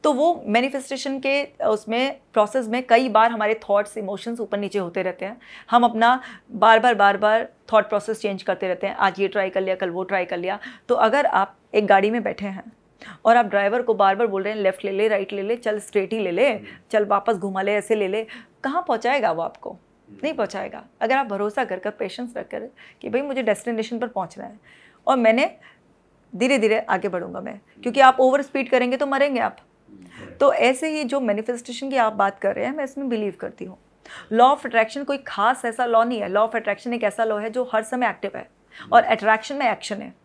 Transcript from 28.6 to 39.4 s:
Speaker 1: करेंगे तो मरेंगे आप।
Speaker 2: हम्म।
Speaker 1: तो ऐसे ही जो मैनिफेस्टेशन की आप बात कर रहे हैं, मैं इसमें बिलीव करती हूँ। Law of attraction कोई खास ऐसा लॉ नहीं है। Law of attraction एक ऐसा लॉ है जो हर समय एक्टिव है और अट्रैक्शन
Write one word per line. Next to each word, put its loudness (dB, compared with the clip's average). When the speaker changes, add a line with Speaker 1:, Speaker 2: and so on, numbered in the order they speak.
Speaker 1:
करेंगे 2
तो -2
मरेंगे 0
आप। -4
Speaker 2:
हम्म। -20
Speaker 1:
तो 4
ऐसे 0
ही -4
जो -2
मैनिफेस्टेशन -6
की -2
आप 2
बात -2
कर -2
रहे -4
हैं, -6
मैं -6
इसमें -8
बिलीव -4
करती -12
हूँ। -18
Law 6
of -14
attraction -2
कोई -4
खास -2
ऐसा -2
लॉ 4
नहीं -2
है। -6
Law 2
of -8
attraction -4
एक -4
ऐसा -2
लॉ -2
है -6
जो -4
हर 0
समय -2
एक्टिव -6
है -12
और 10
अट्रैक्शन 2